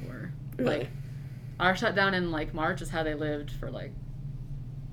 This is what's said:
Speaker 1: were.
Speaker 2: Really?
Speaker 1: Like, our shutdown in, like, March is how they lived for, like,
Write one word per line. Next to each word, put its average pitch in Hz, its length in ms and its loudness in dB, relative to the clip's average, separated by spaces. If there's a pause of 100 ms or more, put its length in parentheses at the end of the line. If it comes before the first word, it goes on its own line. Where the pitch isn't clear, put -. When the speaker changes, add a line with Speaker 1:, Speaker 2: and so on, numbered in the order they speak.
Speaker 1:
were. 131 240 -6 (260)
Speaker 2:
Really? - 200 4
Speaker 1:
Like, - 120 -2 (680)
our 185 160 6
shutdown 196 380 4
in, 180 160 4
like, 151 240 0
March 160 300 2
is 143 80 -2
how 165 100 4
they 156 140 2
lived 147 340 0
for, 123 220 -4
like, 104 200 -6 (1000)